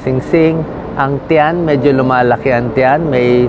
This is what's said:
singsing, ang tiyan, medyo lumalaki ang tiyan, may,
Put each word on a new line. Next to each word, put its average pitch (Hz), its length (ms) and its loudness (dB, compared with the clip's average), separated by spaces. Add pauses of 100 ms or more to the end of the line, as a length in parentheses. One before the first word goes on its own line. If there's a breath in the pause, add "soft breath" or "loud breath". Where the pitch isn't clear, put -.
singsing, 160 560 0 (400)
ang 139 160 -2 (160)
tiyan, 160 320 0
medyo 139 320 2
lumalaki 127 560 2
ang 120 240 -2
tiyan, 139 320 2
may, 123 400 2